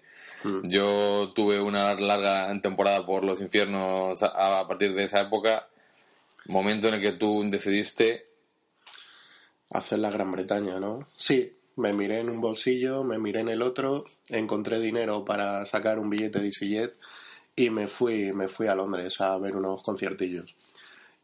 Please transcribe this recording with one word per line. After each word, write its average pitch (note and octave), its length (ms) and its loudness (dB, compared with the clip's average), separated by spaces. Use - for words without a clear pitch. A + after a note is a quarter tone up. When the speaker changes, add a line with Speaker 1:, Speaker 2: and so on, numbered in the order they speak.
Speaker 1:
Mm. F#2+ 260 -4
Speaker 2:
Yo G2+ 640 2
tuve G#2 280 4
una G2+ 340 2
larga G2 640 2
temporada G2 460 2
por F#2+ 180 0
los F#2+ 160 0
infiernos F#2+ 840 0
a, F#2+ 360 2
a F2+ 80 -4
partir F#2+ 260 0
de G2 100 0
esa G2+ 180 2
época G#2+ 460 0
momento G2+ 420 0
en A2 60 2
el G#2 60 -2
que G2+ 120 2
tú G#2 380 2
decidiste G#2 760 2
Speaker 1:
Hacer - 280 -2
la G#2+ 120 0
Gran G2 200 -2
Bretaña, F#2 480 -2
¿no? G#2+ 360 -8
Sí, - 420 0
me A2 160 0
miré G2+ 280 -2
en A#2 100 -4
un A#2 100 -6
bolsillo, B2+ 600 0
me A#2 160 -2
miré G#2+ 220 -2
en A2+ 80 -2
el A2+ 140 -2
otro, C3+ 420 -2
encontré A2 500 -2
dinero A2 460 -2
para G2+ 420 -2
sacar A2 320 0
un G#2 120 -4
billete G#2 300 -2
de G2+ 60 -2
EasyJet G#2 480 -2
y B2 140 4
me G#2 180 -2
fui, A2 440 0
me G2 160 -2
fui A2 200 -2
a G2 60 4
Londres F#2+ 460 -2
a F#2+ 180 2
ver G2 180 -4
unos F#2+ 260 -2
conciertillos. F#2 720 -4